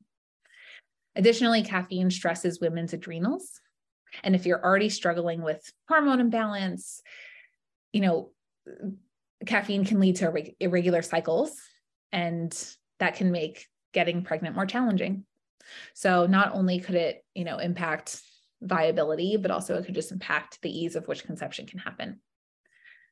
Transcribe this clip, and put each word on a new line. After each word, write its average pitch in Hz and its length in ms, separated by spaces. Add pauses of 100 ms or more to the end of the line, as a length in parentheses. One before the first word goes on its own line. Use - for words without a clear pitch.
(1160)
Additionally, 226 480
caffeine 185 440
stresses 175 520
women's 165 320
adrenals. 175 680 (640)
And 190 140
if 180 100
you're 180 180
already 196 240
struggling 170 540
with 156 180 (280)
hormone 285 320
imbalance, 208 840 (880)
you 208 80
know, 175 300 (1120)
caffeine 202 400
can 202 140
lead 190 180
to 185 100
irreg-, 160 340
irregular 175 420
cycles, 170 540 (560)
and 170 400 (480)
that 180 160
can 185 160
make 160 340 (260)
getting 175 300
pregnant 165 320
more 190 120
challenging. 196 580 (720)
So 180 320
not 190 280
only 185 240
could 180 160
it, 170 300 (100)
you 175 100
know, 160 140
impact 170 600 (420)
viability, 165 760
but 190 140
also 185 260
it 180 100
could 185 100
just 165 160
impact - 500
the 170 80
ease 165 240
of 160 140
which - 160
conception - 420
can 185 140
happen. - 400 (920)